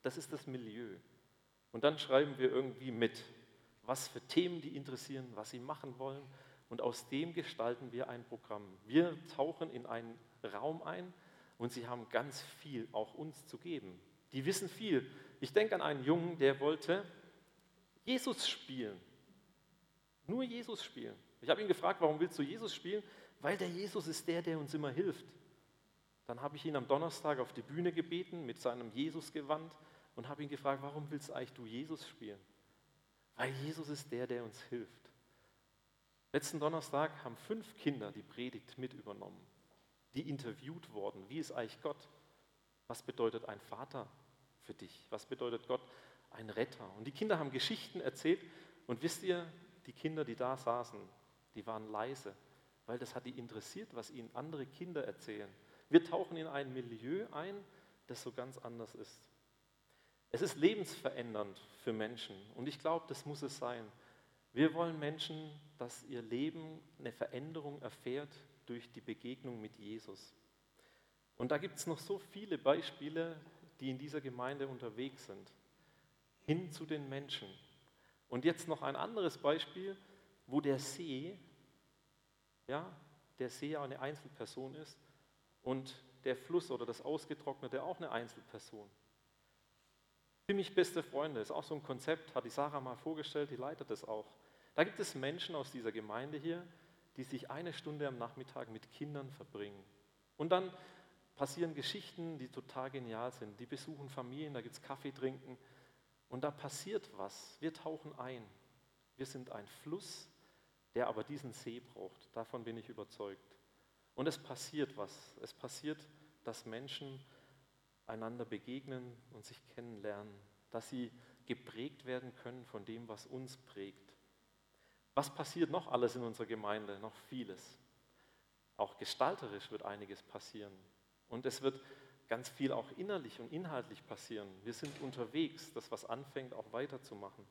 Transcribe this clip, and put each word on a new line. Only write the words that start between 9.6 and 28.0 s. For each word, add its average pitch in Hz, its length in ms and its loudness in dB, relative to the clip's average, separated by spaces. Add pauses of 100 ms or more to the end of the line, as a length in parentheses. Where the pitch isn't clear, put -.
in 123 140 -6
einen 117 320 -2 (360)
Raum 143 300 0
ein 180 300 -4 (440)
und 120 140 2
sie 120 160 -4
haben 120 220 -4
ganz 131 320 2
viel 131 500 -6
auch 107 220 0
uns 151 340 -8
zu - 100 -10
geben. 113 420 -6 (320)
Die 135 140 0
wissen 190 240 4
viel. 165 400 4 (300)
Ich 131 140 -2
denke 214 220 10
an 175 60 2
einen 147 220 4
Jungen, 170 340 6
der 139 220 10
wollte 160 460 6 (1000)
Jesus 254 420 2
spielen. 107 520 -2 (1300)
Nur 240 180 2
Jesus 233 400 -4
spielen. 113 320 -6 (260)
Ich 123 80 0
habe 180 120 10
ihn 214 60 2
gefragt, 180 340 8
„Warum 151 180 8
willst 170 200 4
du 147 40 6
Jesus 208 300 0
spielen?“ 202 300 -2 (380)
„Weil 170 160 4
der 185 100 2
Jesus 175 400 0
ist 160 200 -2
der, 170 140 4
der 165 160 2
uns 147 160 -2
immer 147 180 2
hilft.“ 160 340 2 (1000)
Dann 120 140 -4
habe 143 140 -2
ich 139 100 -8
ihn 151 120 4
am 123 100 2
Donnerstag 147 520 6
auf 123 120 2
die 135 100 -6
Bühne 165 300 2
gebeten 170 540 0